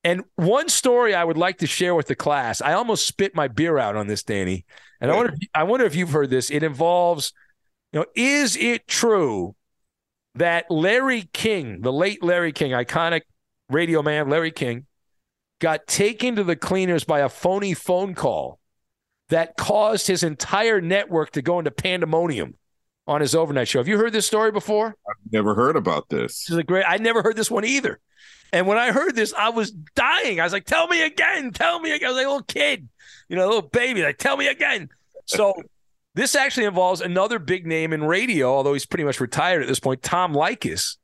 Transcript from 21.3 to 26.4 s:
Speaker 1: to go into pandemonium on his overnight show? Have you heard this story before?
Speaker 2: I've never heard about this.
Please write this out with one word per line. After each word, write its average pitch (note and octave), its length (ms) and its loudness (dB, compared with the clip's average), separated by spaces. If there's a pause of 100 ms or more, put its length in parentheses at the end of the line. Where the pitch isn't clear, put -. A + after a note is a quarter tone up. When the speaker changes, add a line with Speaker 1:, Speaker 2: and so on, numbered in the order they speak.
Speaker 1:
to C#3+ 100 -4
go F3 160 2
into D#3 100 -4
pandemonium D#3+ 840 -2 (500)
on D3 160 0
his C#3+ 140 2
overnight C#3+ 320 2
show? - 120 0
Have B2 80 0
you G#3 100 2
heard A3+ 160 2
this G#3+ 120 0
story A3 260 2
before? G#3+ 440 -2 (120)
Speaker 2:
I've G#2 240 -10
never G#2+ 220 2
heard B2+ 220 4
about E2+ 340 0
this. - 360 -4